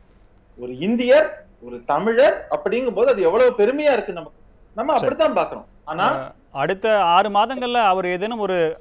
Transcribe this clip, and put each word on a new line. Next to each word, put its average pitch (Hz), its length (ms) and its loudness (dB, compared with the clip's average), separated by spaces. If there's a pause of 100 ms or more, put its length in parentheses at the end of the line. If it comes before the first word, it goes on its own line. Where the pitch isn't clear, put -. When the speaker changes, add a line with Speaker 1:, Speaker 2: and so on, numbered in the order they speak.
(580)
Speaker 1:
ஒரு 123 200 -12
இந்தியர், 247 720 2 (140)
ஒரு 120 240 -14
தமிழர் 226 680 2
அப்படிங்கும் 220 420 -2
போது 240 180 2
அது 208 100 0
எவ்வளவு 226 360 2
பெருமையா 277 340 2
இருக்கு 208 220 -2
நமக்கு. 160 260 -14 (360)
நம்ம 269 220 -2
Speaker 2:
சரி. - 140 0
Speaker 1:
அப்படித்தான் 269 340 0
பார்க்கறோம். 123 200 -14 (180)
ஆனா, 190 340 -2
Speaker 2:
அஹ், 131 140 -10 (200)
அடுத்த 196 500 0
ஆறு 185 280 4
மாதங்கள்ல 240 440 -2
அவர் 190 320 2
ஏதேனும் 190 340 -4
ஒரு 180 420 -2